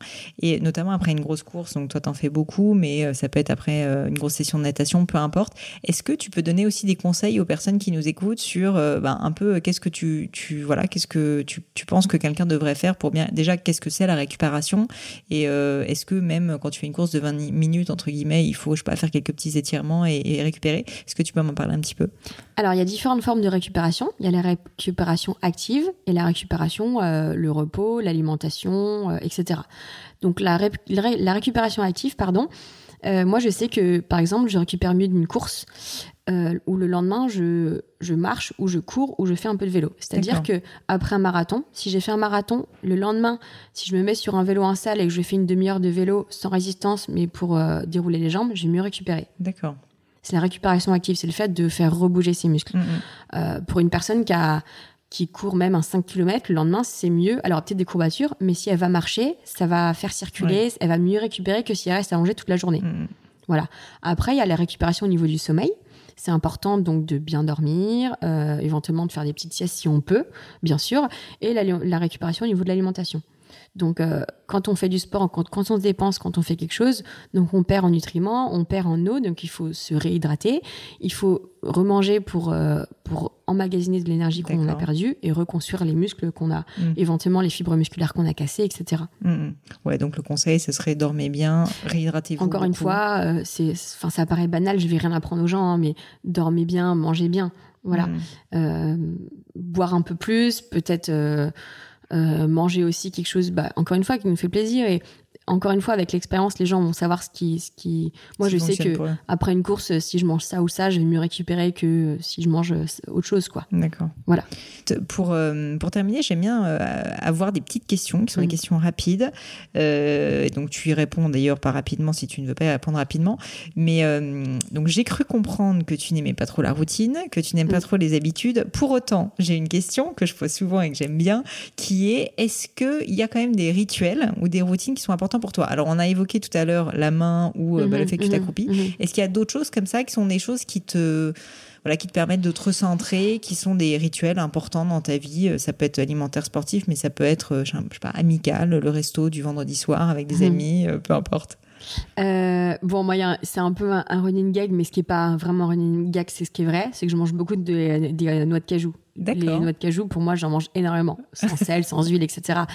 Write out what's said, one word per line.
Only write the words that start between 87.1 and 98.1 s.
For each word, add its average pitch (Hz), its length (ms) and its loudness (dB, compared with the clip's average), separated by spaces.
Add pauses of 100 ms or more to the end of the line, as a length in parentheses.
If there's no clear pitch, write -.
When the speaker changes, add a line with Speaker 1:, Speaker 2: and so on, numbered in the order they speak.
Speaker 2:
les 175 80 2
fibres 170 260 -2
musculaires 160 380 0
qu'on 170 120 2
a 160 80 2
cassées, 151 300 -2
et 190 100 0
cetera. 165 340 -4 (140)
Speaker 1:
Mm, 180 80 2
mm. 151 240 -2 (300)
Ouais, 143 140 0
donc 143 180 -2
le 151 60 -6
conseil, 160 360 2
ce 160 140 -4
serait 156 220 -2
dormez 147 340 -2
bien, 156 360 2 (220)
réhydratez-vous 160 580 -2
Speaker 2:
Encore 190 200 0
une 180 80 2
Speaker 1:
beaucoup. 170 120 -4
Speaker 2:
fois, 202 400 2
euh, 165 200 0
c'est, 165 300 -2
c'est, - 240 -10
enfin, 165 120 -4
ça 165 160 0
paraît 170 220 2
banal, 185 320 2
je 175 80 2
vais 165 100 4
rien 170 140 0
apprendre 170 300 -2
aux 170 60 2
gens, 190 140 2
hein, 175 160 2
mais 156 160 2 (300)
dormez 170 400 2
bien, 175 300 0
mangez 165 340 2
bien. 180 240 0 (300)
Voilà. 180 240 0
Speaker 1:
Mm. 165 120 -4 (360)